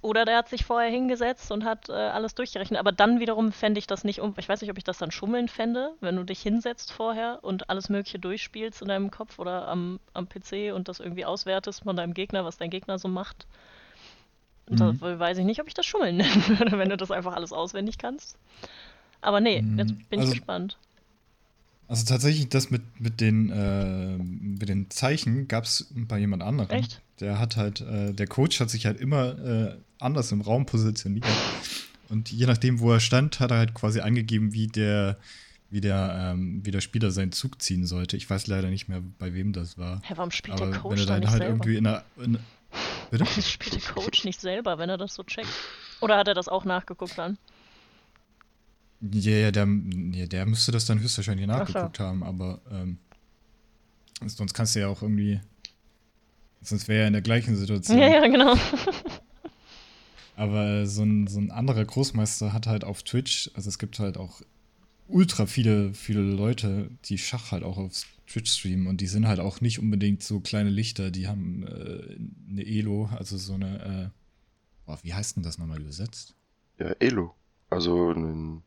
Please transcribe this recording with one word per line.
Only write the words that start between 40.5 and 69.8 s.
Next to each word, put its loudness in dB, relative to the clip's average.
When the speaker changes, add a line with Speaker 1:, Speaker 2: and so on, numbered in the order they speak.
Speaker 1:
der -2
Speaker 2:
Aber -2
Speaker 1:
Coach -6
Speaker 2:
wenn 0
du 2
Speaker 1:
dann 2
Speaker 2:
dann 2
Speaker 1:
nicht 2
Speaker 2:
halt 4
Speaker 1:
selber? 0
Speaker 2:
irgendwie 2
in 4
einer, 0
in, 0
bitte? 2
Speaker 1:
<laughs> 0
Warum 0
spielt -4
der -6
Coach 0
nicht -6
selber, -2
wenn -4
er -2
das -8
so -12
checkt? -8
Oder 4
hat 4
er 2
das -2
auch -2
nachgeguckt -4
dann? -4
Speaker 2:
Ja, 2
ja, 6
der, 4
ja, -2
der -2
müsste 2
das 2
dann 4
höchstwahrscheinlich -2
Speaker 1:
Ach 2
so. 2
Speaker 2:
nachgeguckt -4
haben, -2
aber, -6
ähm, -6
sonst -6
kannst 0
du 0
ja 0
auch -4
irgendwie, 0
sonst -4
wäre 4
er 6
in 4
der 2
gleichen 2
Situation. 4
Speaker 1:
Ja, 10
ja, 10
genau. 8
<laughs> 0
Speaker 2:
Aber, 2
äh, 2
so 0
ein, 4
so -4
ein 0
anderer 2
Großmeister 0
hat -2
halt 0
auf -8
Twitch, -2
also -8
es -6
gibt -6
halt -2
auch -12
ultra 4
viele, 4
viele -2
Leute, 0
die -4
Schach -6
halt -2
auch -6
auf -6
Twitch -4
streamen 0
und -2
die 0
sind 4
halt 2
auch -4
nicht 0